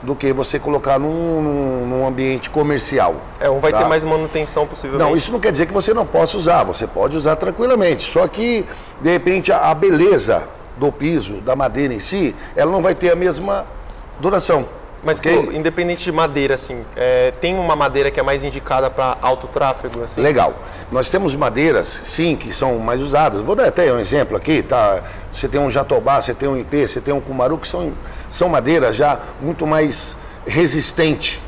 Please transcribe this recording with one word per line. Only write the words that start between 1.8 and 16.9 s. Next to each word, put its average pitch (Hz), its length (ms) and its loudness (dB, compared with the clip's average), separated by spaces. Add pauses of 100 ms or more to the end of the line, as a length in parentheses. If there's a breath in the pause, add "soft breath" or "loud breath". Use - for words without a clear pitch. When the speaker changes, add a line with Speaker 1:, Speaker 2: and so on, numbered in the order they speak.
Speaker 1:
num 131 200 0
ambiente 131 440 -2
comercial. 135 640 2 (240)
Speaker 2:
É, 143 100 2
um 135 100 2
vai 151 120 2
Speaker 1:
Tá? 107 80 2
Speaker 2:
ter 113 60 2
mais 160 180 2
manutenção, 156 640 -2
possivelmente. 143 420 -2
Speaker 1:
Não, 160 80 2
isso 165 140 -2
não 233 80 -2
quer 202 120 2
dizer 156 140 0
que 180 80 -10
você 208 220 2
não 226 100 0
possa 165 320 0
usar. 170 280 4
Você 95 200 -6
pode 127 320 -2
usar 151 200 2
tranquilamente. 190 680 2
Só 175 240 2
que, 226 360 0 (380 loud breath)
de 156 100 2
repente, 175 400 2
a, 160 200 4
a - 20 4
beleza 156 760 4 (300)
do 139 140 2
piso, 131 460 -2
da 120 180 0
madeira 135 360 0
em 110 80 -6
si, 156 360 -2 (200 loud breath)
ela 151 160 2
não 185 120 0
vai 185 100 4
ter 175 160 2
a 170 60 6
mesma 180 500 -2 (540)
duração. 170 480 2 (360)
Speaker 2:
Mas, 151 160 0
Speaker 1:
Ok? 156 260 4
Speaker 2:
pô, - 60 -6
independente 170 520 -2
de 180 80 -2
madeira, 143 440 2
assim, 123 280 -8 (120)